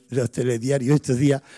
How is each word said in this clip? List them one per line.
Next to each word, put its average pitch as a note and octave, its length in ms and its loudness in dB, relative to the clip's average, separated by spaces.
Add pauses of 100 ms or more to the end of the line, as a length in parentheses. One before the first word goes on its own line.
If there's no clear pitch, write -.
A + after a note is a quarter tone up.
los A#2+ 220 -2
telediarios B2+ 640 0
estos C#3 220 0
días, C3+ 240 2 (160)